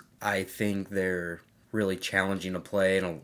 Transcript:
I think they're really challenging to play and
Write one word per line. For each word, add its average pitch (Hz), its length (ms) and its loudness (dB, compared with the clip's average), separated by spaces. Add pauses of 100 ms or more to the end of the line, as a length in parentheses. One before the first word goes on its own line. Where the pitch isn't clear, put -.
(220)
I 101 220 0
think 98 460 -2
they're 90 520 -2 (300)
really 101 240 2
challenging 95 580 0
to 90 60 -4
play 95 380 4
and 90 260 0